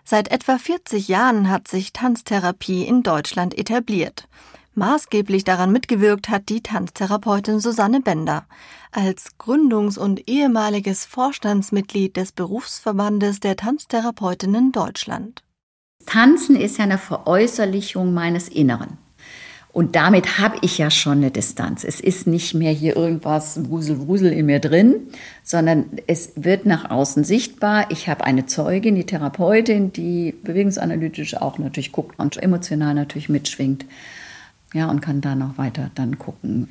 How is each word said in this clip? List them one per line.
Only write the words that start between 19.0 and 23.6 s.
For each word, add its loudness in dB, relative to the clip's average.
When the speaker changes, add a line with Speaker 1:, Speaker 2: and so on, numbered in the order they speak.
Speaker 2:
Und 2
damit 4
hab 0
ich 0
ja 0
schon 2
eine 2
Distanz. -4
Es -6
ist 0
nicht 0
mehr 2
hier 0
irgendwas -2